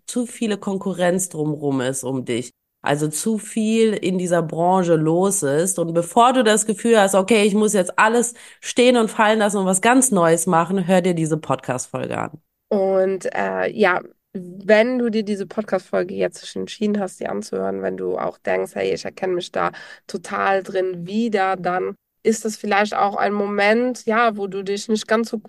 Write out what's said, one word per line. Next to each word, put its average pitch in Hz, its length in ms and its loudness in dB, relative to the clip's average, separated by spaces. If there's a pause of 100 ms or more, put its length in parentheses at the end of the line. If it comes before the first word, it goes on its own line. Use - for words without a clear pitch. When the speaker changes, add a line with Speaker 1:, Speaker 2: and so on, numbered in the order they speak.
Speaker 1:
zu 247 180 -4
viele 220 320 -4
Konkurrenz 185 720 -2
drumrum 143 540 -2
ist 131 200 -4
um 127 220 -4
dich. 120 280 -4 (280)
Also 151 280 0
zu 220 280 -2
viel 220 560 0
in 190 240 -2
dieser 175 240 0
Branche 170 540 2
los 170 480 2
ist. 151 360 0
Und 165 140 -2
bevor 233 400 4
du 254 100 4
das 220 220 2
Gefühl 226 340 2
hast, 196 160 4
„Okay, 202 280 4
ich 208 120 4
muss 214 200 2
jetzt 180 240 0
alles 233 340 2 (300)
stehen 247 340 4
und 220 140 2
fallen 220 300 4
lassen 208 180 2
und 190 80 0
was 185 160 0
ganz 254 280 4
Neues 170 360 4
machen“, 175 400 2
hör 185 160 4
dir 180 100 2
diese 160 240 0
Podcast-Folge 131 800 -6
an. - 140 -6 (400)
Speaker 2:
Und, 190 640 0
äh, 190 360 -2
ja, 185 300 2 (320)
wenn 202 680 2
du 240 100 0
dir 214 140 -2
diese 202 200 -4
Podcast-Folge 190 680 -4
jetzt 185 320 -4
schon 190 160 -8
entschieden 208 380 -2
hast, 190 180 -8
die - 80 -6
anzuhören, 190 560 -6
wenn 95 140 -4
du 92 200 -4
auch - 220 -6
denkst, 185 380 -4
„Hey, - 180 -2
ich - 100 -8
erkenne 185 300 -6
mich 175 160 -6
da - 220 -2 (340)
total 196 560 -2
drin 185 420 -4
wieder“, 202 520 -2
dann 185 400 -4 (260)
ist 220 220 0
das 220 100 -4
vielleicht 208 400 0
auch 202 220 0
ein 202 160 0
Moment, 208 720 0
ja, 226 300 2
wo 202 100 -4
du 196 160 -6
dich 202 260 -6
nicht 214 200 -2
ganz 226 220 0
so 220 180 -6